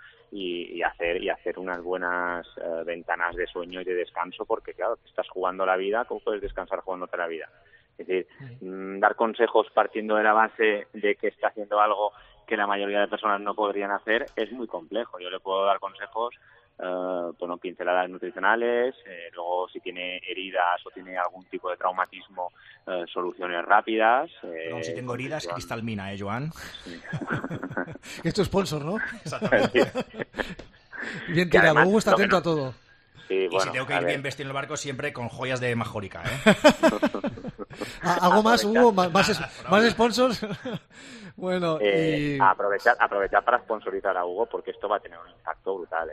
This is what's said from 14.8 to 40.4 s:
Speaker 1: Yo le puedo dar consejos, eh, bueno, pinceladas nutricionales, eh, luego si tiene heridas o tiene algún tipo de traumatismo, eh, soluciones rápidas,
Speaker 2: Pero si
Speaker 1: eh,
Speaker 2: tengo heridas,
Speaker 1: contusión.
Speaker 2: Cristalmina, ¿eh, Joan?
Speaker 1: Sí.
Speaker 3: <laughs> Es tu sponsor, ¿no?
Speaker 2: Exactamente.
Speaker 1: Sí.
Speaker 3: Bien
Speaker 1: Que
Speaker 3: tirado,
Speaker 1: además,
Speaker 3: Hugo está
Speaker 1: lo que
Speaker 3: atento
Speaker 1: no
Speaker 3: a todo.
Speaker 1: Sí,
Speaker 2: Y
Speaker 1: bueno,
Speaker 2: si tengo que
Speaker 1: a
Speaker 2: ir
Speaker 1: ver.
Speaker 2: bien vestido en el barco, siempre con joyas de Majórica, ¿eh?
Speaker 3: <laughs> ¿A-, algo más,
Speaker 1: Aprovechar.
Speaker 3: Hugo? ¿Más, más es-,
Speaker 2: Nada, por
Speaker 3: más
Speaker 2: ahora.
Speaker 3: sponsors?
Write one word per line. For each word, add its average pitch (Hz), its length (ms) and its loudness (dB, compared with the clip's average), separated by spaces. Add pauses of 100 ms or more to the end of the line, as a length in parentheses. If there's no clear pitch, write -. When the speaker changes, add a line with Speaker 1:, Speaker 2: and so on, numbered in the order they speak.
Speaker 1:
Yo 90 100 -10
le 92 100 -8
puedo 95 260 0
dar 98 140 2
consejos, 101 540 -8 (460)
eh, 90 580 -4
bueno, 87 200 -6
pinceladas 90 520 -2
nutricionales, 113 840 0 (100)
eh, 85 300 -16
luego 87 340 -4
si 92 120 -14
tiene 90 360 -8 (100)
heridas 92 580 -2
o - 40 -16
tiene 92 280 -14
algún 90 280 -4
tipo 92 240 -8
de 87 80 -6
traumatismo, 92 760 -6 (360)
eh, 90 160 -4 (100)
soluciones 90 520 -4
rápidas, 110 640 4 (100)
Speaker 2:
Pero 82 400 -8
si 82 100 -6
Speaker 1:
eh, 82 40 -6
Speaker 2:
tengo - 180 -8
heridas, 139 300 -8
Speaker 1:
contusión. 87 120 -6
Speaker 2:
Cristalmina, 110 580 -6
¿eh, 98 60 -8
Joan? 113 320 -4 (320)
Speaker 1:
Sí. 87 200 -14
Speaker 3:
<laughs> - 1200 -8
Es 165 100 -2
tu 196 120 2
sponsor, 151 380 -2
¿no? 175 140 -4 (260)
Speaker 2:
Exactamente. 143 600 2
Speaker 1:
Sí. - 80 0 (1400)
Speaker 3:
Bien 175 160 2
Speaker 1:
Que - 80 8
Speaker 3:
tirado, 190 100 8
Speaker 1:
además, 156 200 8
Speaker 3:
Hugo 208 120 6
está 202 120 2
Speaker 1:
lo 185 60 8
que 190 60 4
Speaker 3:
atento 208 120 4
Speaker 1:
no 175 40 4
Speaker 3:
a 151 40 0
todo. 151 300 0 (540)
Speaker 1:
Sí, 95 80 -2
Speaker 2:
Y 95 120 2
Speaker 1:
bueno, 87 180 0
Speaker 2:
si 90 60 -2
tengo 131 140 -2
que 143 80 -4
Speaker 1:
a - 40 2
Speaker 2:
ir 87 60 2
Speaker 1:
ver. 87 100 2
Speaker 2:
bien 139 100 -4
vestido 139 220 -8
en 135 40 -8
el 135 60 -8
barco, 143 220 -6
siempre 139 360 -6
con 120 160 -6
joyas 127 300 -4
de 120 160 0
Majórica, 104 480 -6
¿eh? 139 300 4
Speaker 3:
<laughs> - 1500 2
¿A-, 175 240 2
algo 180 180 8
más, 226 200 6
Speaker 1:
Aprovechar. 226 200 6
Speaker 3:
Hugo? 240 100 10
¿Más, 180 180 2
más 190 180 6
es-, 202 100 0
Speaker 2:
Nada, - 120 -8 (100)
por - 100 -8
Speaker 3:
más 196 100 8
Speaker 2:
ahora. 226 100 6
Speaker 3:
sponsors? 226 600 2